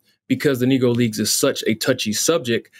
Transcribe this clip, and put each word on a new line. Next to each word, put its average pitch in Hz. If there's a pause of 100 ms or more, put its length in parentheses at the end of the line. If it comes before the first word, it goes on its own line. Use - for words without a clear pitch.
(300)
because 131
the 123
Negro 127
Leagues 113
is 110
such -
a 110
touchy 127
subject, 123 (100)